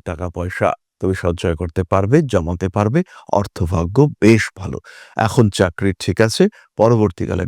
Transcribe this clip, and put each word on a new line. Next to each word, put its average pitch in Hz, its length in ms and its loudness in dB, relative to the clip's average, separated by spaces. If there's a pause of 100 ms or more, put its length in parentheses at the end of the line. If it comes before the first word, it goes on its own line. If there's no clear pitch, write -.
টাকা 87 240 -8
পয়সা 90 400 -2 (300)
তুমি 92 240 -2
সঞ্চয় 85 320 -2
করতে 87 280 -6
পারবে, 98 340 2 (140)
জমাতে 87 380 -2
পারবে, 107 300 0 (400)
অর্থভাগ্য 87 580 -2 (240)
বেশ 107 220 6 (140)
ভালো। 92 200 -10 (400)
এখন 110 280 2 (120)
চাকরি 98 420 0
ঠিক - 220 -4
আছে, 113 220 2 (340)
পরবর্তীকালে 104 720 0